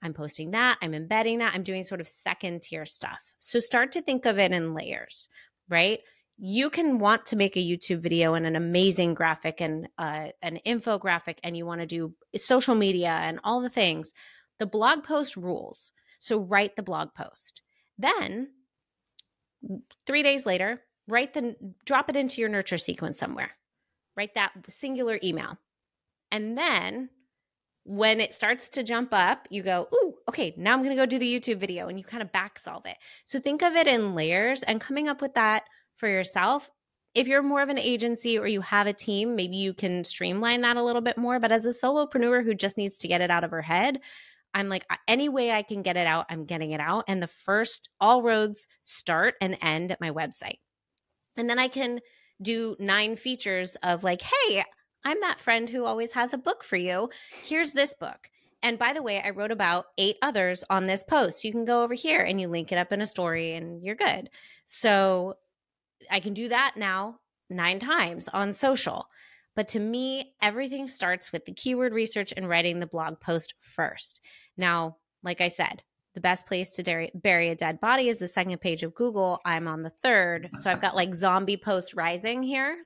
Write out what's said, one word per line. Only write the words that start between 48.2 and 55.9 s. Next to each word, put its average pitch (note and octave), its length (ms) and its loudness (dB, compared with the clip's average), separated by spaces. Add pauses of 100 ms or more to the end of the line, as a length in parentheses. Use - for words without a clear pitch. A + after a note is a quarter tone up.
roads G#3+ 460 2 (140)
start F3+ 600 0
and F#3 200 -2
end E3 300 0
at E3+ 80 -4
my D#3+ 120 -4
website. - 480 -6 (760)
And A#3+ 140 -2
then A#3+ 100 2
I C4 80 4
can B3+ 320 -2 (420)
do A3+ 380 -2
nine G#3 380 2
features F#3+ 600 -4
of, F3 260 0
like, F3+ 180 2
"Hey, A4 420 2 (420)
I'm D#4 140 0
that F4+ 220 -2
friend A3+ 280 0
who B3 160 -4
always A3+ 280 -2